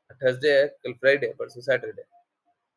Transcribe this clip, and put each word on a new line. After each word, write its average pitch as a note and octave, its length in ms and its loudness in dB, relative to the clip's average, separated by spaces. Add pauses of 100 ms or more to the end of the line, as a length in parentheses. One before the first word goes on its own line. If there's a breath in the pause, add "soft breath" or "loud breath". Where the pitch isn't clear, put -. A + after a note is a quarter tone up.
(120)
Thursday C3+ 480 2
है, C#3+ 80 2
कल - 240 -12
फ्राइडे, C3 460 0
परसों A#2 220 -12
Saturday। A#2+ 440 -4 (720)